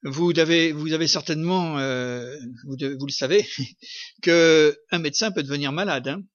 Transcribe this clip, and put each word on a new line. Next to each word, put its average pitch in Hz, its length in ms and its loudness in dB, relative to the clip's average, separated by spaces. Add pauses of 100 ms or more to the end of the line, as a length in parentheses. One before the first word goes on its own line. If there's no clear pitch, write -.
Vous 156 340 0
avez, 165 340 4
vous 151 220 -4
avez 160 140 0
certainement, 165 720 -2
euh, 123 540 -4 (320)
vous 135 100 -10
de-, 139 220 -6
vous 139 80 -8
le 139 60 -8
savez, 180 340 2 (380)
<laughs> - 380 -16
que 160 560 6 (120)
un 175 100 0
médecin 165 320 -2
peut 185 100 -2
devenir 143 280 -4
malade, 147 380 -2
hein. 170 140 -6 (120)